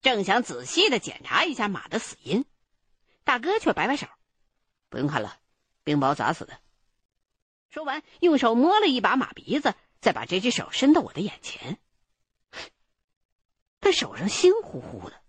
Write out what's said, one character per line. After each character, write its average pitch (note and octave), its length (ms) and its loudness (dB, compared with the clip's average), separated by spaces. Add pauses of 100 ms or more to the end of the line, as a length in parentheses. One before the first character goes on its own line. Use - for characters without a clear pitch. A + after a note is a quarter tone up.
正 A3+ 240 0
想 G#3 180 2
仔 B2+ 220 -10
细 - 240 2
的 B3 100 2
检 - 260 -10
查 C4 200 0
一 E4+ 80 -4
下 A3 160 -4
马 F3+ 200 -8
的 A3 100 -4
死 - 240 -10
因， G3 240 -2 (760)
大 B3+ 160 0
哥 F4+ 200 -2
却 A3 160 0
摆 D#3 120 -2
摆 C4+ 100 -2
手 - 100 -10 (840)
：“不 - 80 -12
用 C3 100 -2
看 C#3+ 140 -2
了， G#2 180 -10 (460)
冰 D3 140 0
雹 C#3 160 2
砸 B2 180 -2
死 - 120 -8
的。” - 140 -20 (1120)
说 D#4 140 -12
完， C4+ 180 -8 (180)
用 E4 180 6
手 A3+ 160 4
摸 F4 260 4
了 G#4 80 4
一 B3+ 120 0
把 G#3 160 2
马 - 160 -2
鼻 - 280 -4
子， B3 140 0 (260)
再 G3+ 120 2
把 - 140 -4
这 F#3 140 -2
只 A#3+ 100 0
手 - 200 -4
伸 C#4 220 4
到 D#4+ 80 6
我 G3+ 120 -8
的 - 80 -8
眼 G3 200 -6
前。 - 380 -12 (2000)
他 G4+ 100 4
手 - 260 -2
上 F#3 120 -4
腥 G4 340 4
乎 - 180 -10
乎 F#2 280 -14
的 - 200 -20